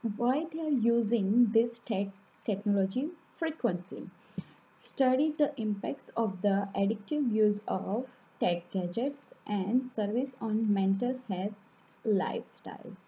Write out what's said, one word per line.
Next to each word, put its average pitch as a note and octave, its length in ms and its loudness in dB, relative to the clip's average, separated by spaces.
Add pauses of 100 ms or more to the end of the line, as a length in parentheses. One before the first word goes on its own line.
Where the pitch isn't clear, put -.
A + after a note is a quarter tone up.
(180)
why C4 340 2
they D#4+ 80 -8
are D#4 100 -2
using A3+ 800 4
this A#3 280 2
tech, G3+ 280 -2 (380)
technology G3+ 640 0 (280)
frequently. F3+ 720 -2 (680)
Study C4 560 0
the D4 280 0
impacts G#3+ 500 -4
of F#3+ 320 -2
the G3+ 340 2
addictive A3+ 560 0
use G#3 360 4
of F#3+ 400 -2 (320)
tech F3 320 0
gadgets G#3 640 -4 (140)
and G#3 380 0
service A3+ 560 -2
on G#3+ 320 0
mental G3 460 2 (100)
health F#3 240 -2 (500)
lifestyle. - 880 -4 (160)